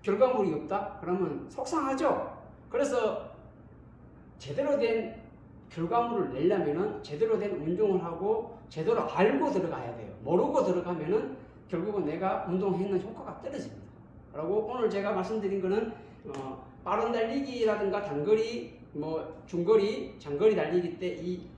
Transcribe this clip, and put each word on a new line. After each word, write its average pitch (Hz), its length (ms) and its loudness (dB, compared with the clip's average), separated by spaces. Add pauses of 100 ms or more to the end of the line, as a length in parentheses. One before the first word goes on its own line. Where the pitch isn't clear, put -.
결과물이 214 500 4
없다? 196 480 -4
그러면 175 480 -2
속상하죠? 269 880 0 (320)
그래서 - 600 0 (1040)
제대로 277 400 0
된 226 380 0 (540)
결과물을 196 640 0
내려면은 175 720 2
제대로 208 340 0
된 202 140 -2
운동을 180 520 2
하고 185 540 -2 (120)
제대로 170 400 2
알고 277 420 4
들어가야 131 440 -2
돼요. - 180 -12 (100)
모르고 202 400 4
들어가면은 175 760 0 (320)
결국은 185 360 -2
내가 180 420 -2
운동했는 185 540 0
효과가 - 400 -10
떨어집니다. - 460 -10 (460)
그리고 208 360 0
오늘 240 200 2
제가 196 240 0
말씀드린 196 480 0
거는, 214 320 0 (320)
어, 135 400 -10 (180)
빠른 226 280 0
달리기라든가 226 920 0
단거리, 214 800 0 (140)
뭐 156 520 -6
중거리, 202 720 2
장거리 170 360 4
달리기 175 440 0
때 180 160 -2
이 180 420 -6